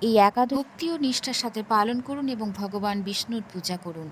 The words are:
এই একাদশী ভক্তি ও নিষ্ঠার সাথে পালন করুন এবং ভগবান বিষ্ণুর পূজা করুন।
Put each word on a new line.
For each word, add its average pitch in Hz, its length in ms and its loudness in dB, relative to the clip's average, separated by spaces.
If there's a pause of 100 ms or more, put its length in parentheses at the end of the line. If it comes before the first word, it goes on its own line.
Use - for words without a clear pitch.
এই 226 180 4
একাদশী 240 360 6
ভক্তি 277 340 -4
ও 339 80 -2
নিষ্ঠার 262 400 -2
সাথে 226 260 -4
পালন 220 380 2
করুন 277 280 -4
এবং 220 220 -4
ভগবান 202 500 -2
বিষ্ণুর 202 420 -4
পূজা 185 340 -6
করুন। 165 340 -10